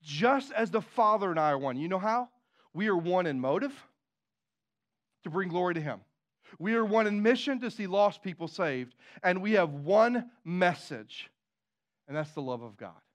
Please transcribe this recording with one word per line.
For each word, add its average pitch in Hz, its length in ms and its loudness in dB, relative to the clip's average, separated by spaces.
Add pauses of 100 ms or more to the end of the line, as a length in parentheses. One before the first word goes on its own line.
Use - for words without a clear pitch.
just 226 480 0
as 214 200 -2
the 220 100 0
Father 208 500 2
and 160 80 0
I 151 120 4
are 139 60 0
one. 135 200 -4
You 156 100 -4
know 185 120 -2
how? 226 280 -2 (460)
We 202 140 -2
are 196 100 2
one 175 300 0
in 135 120 -2
motive, 185 340 0 (1500)
to 175 80 -10
bring 185 180 -2
glory 175 240 0
to 160 80 -2
Him. 123 200 -6 (580)
We 214 160 0
are 226 100 2
one 214 220 2
in 208 160 0
mission, 254 380 2
to 240 100 -6
see 202 160 -8
lost 202 340 2
people 170 260 -8
saved. 131 460 -4 (300)
And 180 180 2
we 208 120 0
have 175 180 4
one 214 580 2 (140)
message, 170 880 -2 (760)
and 143 80 -10
that's 151 180 -4
the 147 100 -8
love 123 180 -8
of 110 160 -18
God. 92 160 -14 (220)